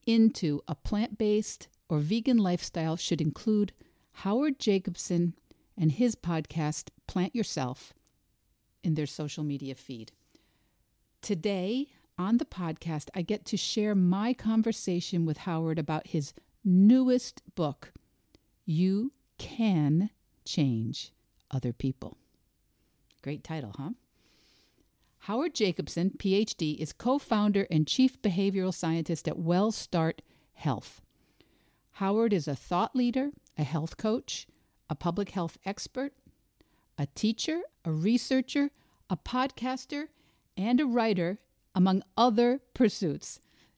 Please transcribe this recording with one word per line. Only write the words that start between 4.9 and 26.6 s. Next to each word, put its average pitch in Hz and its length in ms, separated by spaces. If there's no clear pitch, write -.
and 156 140
his 226 240
podcast, 160 760
Plant - 260
Yourself, 135 580
in 160 100
their 147 120
social 151 360
media 139 320
feed. 117 380
Today 202 640
on 202 200
the 302 80
podcast, 165 720
I 180 60
get 208 240
to 208 100
share 208 400
my 190 360
conversation 190 960
with 151 120
Howard 160 420
about 156 260
his 147 280
newest 247 800
book, 151 360
You 190 460
Can 180 720
Change 123 640
Other 127 220
People. - 440
Great - 200
title, 135 340
huh? 139 140
Howard 277 360
Jacobson, 185 600
P 190 200
H 214 200
D, 151 180